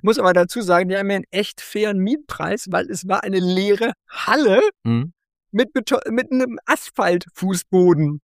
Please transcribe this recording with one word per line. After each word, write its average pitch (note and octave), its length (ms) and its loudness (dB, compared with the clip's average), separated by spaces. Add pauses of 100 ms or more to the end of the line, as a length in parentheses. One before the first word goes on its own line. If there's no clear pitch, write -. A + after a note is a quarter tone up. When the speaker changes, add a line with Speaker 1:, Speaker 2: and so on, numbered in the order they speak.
Speaker 1:
Muss G#3+ 160 2
aber F#3 140 4
dazu F3+ 300 2
sagen, F3+ 260 2
die F#3+ 80 -2
haben G3 100 -4
mir G3+ 100 -2
einen F#3 140 -6
echt - 300 -6
fairen G#3 380 -2
Mietpreis, G3+ 720 -4
weil - 200 -2
es F#3 160 -10
war F#3+ 160 -2
eine G3 160 -2
leere G3 540 0 (160)
Halle A#3 520 2 (240)
Speaker 2:
Mhm. A#2 280 -2 (400)
Speaker 1:
mit A#3 200 0
Beto-, B3+ 280 -2 (100)
mit B3+ 220 -2
einem B3+ 340 -2
Asphaltfußboden. F3+ 1600 0